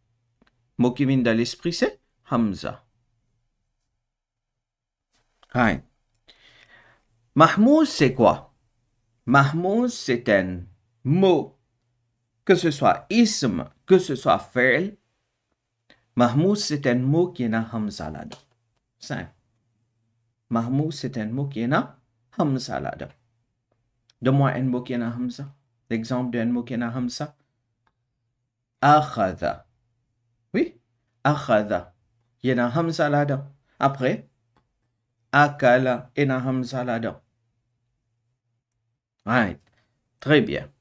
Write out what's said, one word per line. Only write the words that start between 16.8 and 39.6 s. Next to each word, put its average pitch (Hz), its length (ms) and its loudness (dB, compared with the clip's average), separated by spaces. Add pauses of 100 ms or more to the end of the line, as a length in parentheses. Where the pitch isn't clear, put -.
un 123 120 2
mot 160 340 0
qui 120 160 -4
n'a 110 220 -2
hamza 98 400 -8
là-dedans. 78 280 -14 (600)
Simple. 95 320 -12 (1200)
Mahmouz, 131 460 -2
c'est 139 240 -8
un 107 80 -6
mot 131 200 -6
qui 117 220 -6
n'a - 300 -2 (400)
hamza 135 420 -2
là-dedans. 65 320 -10 (1080)
Donne-moi 135 300 2
un 127 120 -4
mot 123 180 -2
qui 123 140 -8
n'a 117 120 -4
hamza. 123 460 -8 (360)
L'exemple 120 400 -4
d'un 120 220 -2
mot 120 120 -4
qui 120 120 -8
n'a 117 180 -6
hamza. 127 400 -8 (1500)
Akhadha. 107 840 2 (840)
Oui, - 260 -2 (460)
akhadha. 107 720 -2 (480)
Il 127 120 0
y 123 60 -2
a 120 80 0
hamza 160 400 -2
là-dedans. 143 380 -2 (320)
Après, 139 500 -2 (1040)
akala, 131 840 2
il 143 140 0
y - 20 0
a 131 60 0
hamza 127 480 -4
là-dedans. 113 380 -6 (2000)
Right. 107 360 -2 (600)